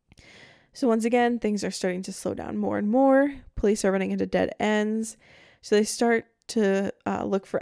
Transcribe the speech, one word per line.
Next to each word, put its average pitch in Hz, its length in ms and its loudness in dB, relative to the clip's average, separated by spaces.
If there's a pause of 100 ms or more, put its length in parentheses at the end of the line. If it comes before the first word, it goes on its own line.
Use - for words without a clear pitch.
(720)
So - 160 -2
once 226 160 2
again, 240 340 2
things 208 260 -2
are 190 60 -4
starting 185 320 -4
to 190 100 -10
slow - 220 -8
down - 220 -10
more 208 220 -2
and 208 100 -2
more. 269 460 4 (220)
Police 214 280 0
are 190 80 2
running 190 200 -2
into 190 140 -2
dead 185 340 -2
ends. 214 560 0 (440)
So - 140 0
they 208 100 4
start 233 420 0 (220)
to, 196 440 0 (120)
uh, 196 200 -4
look 196 220 -2
for - 160 -4